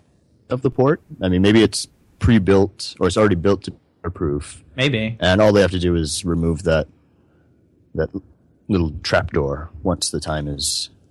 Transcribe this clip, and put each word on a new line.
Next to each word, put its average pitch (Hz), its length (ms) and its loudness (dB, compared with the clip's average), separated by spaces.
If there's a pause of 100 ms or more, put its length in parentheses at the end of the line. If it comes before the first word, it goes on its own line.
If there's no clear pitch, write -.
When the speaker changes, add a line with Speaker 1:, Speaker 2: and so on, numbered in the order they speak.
(500)
Speaker 1:
of 131 120 -6
the 131 80 0
port? 135 300 0 (220)
I 92 60 0
mean, 90 120 2
maybe 104 220 6
it's - 260 -2 (300)
pre-built 98 840 2
or 92 60 2
it's 92 100 -2
already 107 200 4
built 98 280 0
to - 60 -12
be - 80 -16 (240)
waterproof. 76 640 -6 (120)
Speaker 2:
Maybe. 117 440 -2
Speaker 1:
And 92 200 4
all 107 120 6
they 101 80 6
have 90 100 4
to 92 80 -4
do 87 160 0
is 78 300 -4
remove 82 400 -2
that, 80 220 2 (1080)
that - 160 -4 (580)
little 87 240 0 (100)
trapdoor 76 680 -4 (120)
once 90 280 -4
the 78 100 -6
time 76 280 -6
is, - 420 -8 (200)